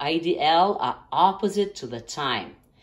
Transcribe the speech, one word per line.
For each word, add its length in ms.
I 180
D 220
L 400
are 180
opposite 640
to 100
the 140
time. 540